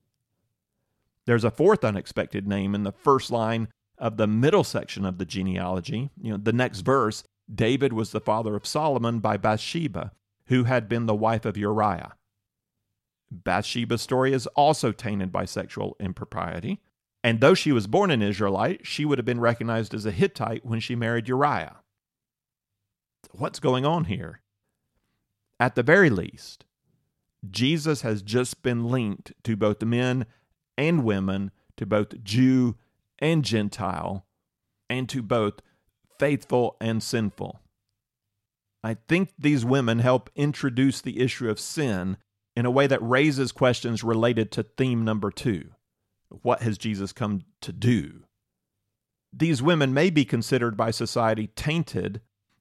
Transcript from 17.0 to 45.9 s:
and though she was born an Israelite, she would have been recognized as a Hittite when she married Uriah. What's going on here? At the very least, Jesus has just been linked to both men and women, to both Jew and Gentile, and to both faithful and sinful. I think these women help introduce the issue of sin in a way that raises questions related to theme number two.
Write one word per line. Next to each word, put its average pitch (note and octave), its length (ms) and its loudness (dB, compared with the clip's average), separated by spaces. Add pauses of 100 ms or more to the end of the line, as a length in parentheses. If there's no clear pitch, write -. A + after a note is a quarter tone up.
and A#2 160 2
though D3 140 8
she D#3 180 2
was A2+ 140 2
born F3+ 240 2
an A#2 140 2
Israelite, G2+ 640 -2
she - 180 -4
would C#3+ 140 0
have A2+ 60 -4
been A#2+ 140 -2
recognized A2+ 540 -2
as G#2+ 140 -6
a G#2 40 -2
Hittite A#2 540 -2
when A2+ 140 -4
she A#2+ 160 -6
married A#2 320 -2
Uriah. B2+ 500 -2 (1600)
What's A2+ 260 -8
going B2+ 260 0
on D#3+ 200 0
here? - 360 -8 (1160)
At B2 160 0
the B2 80 4
very E3+ 260 8
least, - 560 -4 (840)
Jesus C#3+ 540 0
has G#2 220 -2
just B2 400 -2
been A#2+ 260 0
linked A#2+ 440 -2 (100)
to A2+ 120 -2
both G#2 280 0
men B2 420 0 (500)
and D#3 280 2
women, G2 480 -2 (260)
to A2+ 80 -8
both G#2 380 -2
Jew B2 540 2 (420)
and D#3 260 2
Gentile, F#2 800 -4 (640)
and B2 180 -4
to C3+ 140 -6
both G#2+ 400 0 (560)
faithful C3+ 640 0
and A2+ 220 -2
sinful. G#2+ 580 -4 (1200)
I A2 120 -4 (120)
think F3+ 300 2
these D3 260 2
women A#2+ 360 2
help B2+ 360 2
introduce C#3 640 0
the - 180 -6
issue B2+ 280 0
of G#2+ 120 -2
sin F#2+ 580 -4 (380)
in A#2+ 100 0
a B2 60 2
way C#3 160 6
that B2 200 0
raises C3+ 440 2
questions A#2 520 0
related A2+ 480 2
to A2+ 120 -4
theme B2 420 -2
number A2 240 0
two. F#2+ 400 -4 (600)